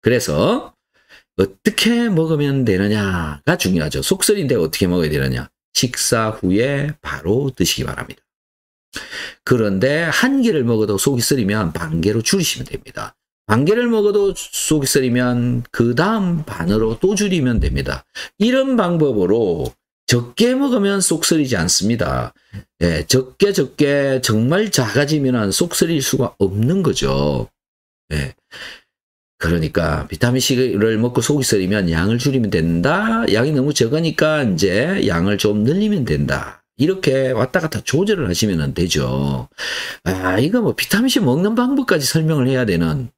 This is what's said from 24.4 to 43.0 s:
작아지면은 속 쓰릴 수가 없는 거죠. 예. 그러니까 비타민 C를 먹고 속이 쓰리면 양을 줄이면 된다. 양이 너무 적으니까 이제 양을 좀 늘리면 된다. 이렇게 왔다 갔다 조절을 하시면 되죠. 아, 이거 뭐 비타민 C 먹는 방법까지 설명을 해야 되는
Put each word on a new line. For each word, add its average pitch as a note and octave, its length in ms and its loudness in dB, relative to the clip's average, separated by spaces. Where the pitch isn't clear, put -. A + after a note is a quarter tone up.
작아지면은 C3 800 0
속 E3+ 240 -2
쓰릴 E3 260 0
수가 - 380 -2
없는 A2 440 0
거죠. C#2 680 -2
예. C#2 200 -4
그러니까 D#2 680 -2
비타민 B2 320 0
C를 A2+ 580 2
먹고 A#2+ 240 0
속이 C#3+ 220 0
쓰리면 F#2+ 480 0
양을 F#2+ 260 2
줄이면 B2+ 320 0
된다. C#3 840 0
양이 A#2+ 200 2
너무 C#3+ 220 0
적으니까 D3+ 720 0
이제 G2+ 640 0
양을 F#2+ 300 0
좀 G#2+ 260 0
늘리면 F#3 420 2
된다. - 580 -4
이렇게 C3+ 540 0
왔다 B2 280 0
갔다 D#3 220 -6
조절을 F3+ 480 0
하시면 E2+ 440 0
되죠. C#2 760 -2
아, F#2 360 -2
이거 G3 220 2
뭐 D#3 140 0
비타민 A#3+ 340 0
C B3+ 100 0
먹는 F3+ 360 2
방법까지 B3 500 0
설명을 D#3 420 0
해야 B2+ 180 0
되는 E2+ 520 0